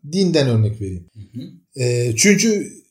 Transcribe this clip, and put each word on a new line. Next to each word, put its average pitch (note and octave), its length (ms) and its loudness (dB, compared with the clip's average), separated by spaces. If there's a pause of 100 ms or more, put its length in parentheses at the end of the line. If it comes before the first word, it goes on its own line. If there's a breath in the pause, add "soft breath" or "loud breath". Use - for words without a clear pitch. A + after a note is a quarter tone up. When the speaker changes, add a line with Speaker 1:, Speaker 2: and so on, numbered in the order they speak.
(120)
Speaker 1:
dinden D#3+ 360 2
örnek G#2+ 320 0
vereyim. F#2 340 -10
Speaker 2:
Hı G#2+ 260 -18
hı. - 420 -12
Speaker 1:
Ee, A#2+ 340 0
çünkü, G3+ 560 2 (180)